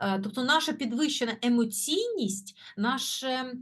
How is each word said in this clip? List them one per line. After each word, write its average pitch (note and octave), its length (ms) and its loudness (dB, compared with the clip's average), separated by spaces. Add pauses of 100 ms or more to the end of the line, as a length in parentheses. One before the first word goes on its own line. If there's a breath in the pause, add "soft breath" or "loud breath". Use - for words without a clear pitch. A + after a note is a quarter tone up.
Е, G3 240 0
тобто A3+ 200 -2
наша D#4 280 4
підвищена B3 600 0 (100)
емоційність, A#3+ 1160 0 (200 loud breath)
наше B3+ 840 -2